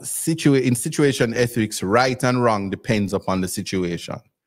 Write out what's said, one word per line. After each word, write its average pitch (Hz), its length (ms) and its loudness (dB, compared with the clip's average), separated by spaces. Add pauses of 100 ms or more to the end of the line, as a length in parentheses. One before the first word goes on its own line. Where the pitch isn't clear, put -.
situa-, 143 600 2
in 127 140 2
situation 139 580 0
ethics, 117 480 0
right 120 400 2
and 127 180 2
wrong 104 300 0
depends 101 420 -2
upon 92 280 0
the 92 80 -2
situation. 90 720 -4 (260)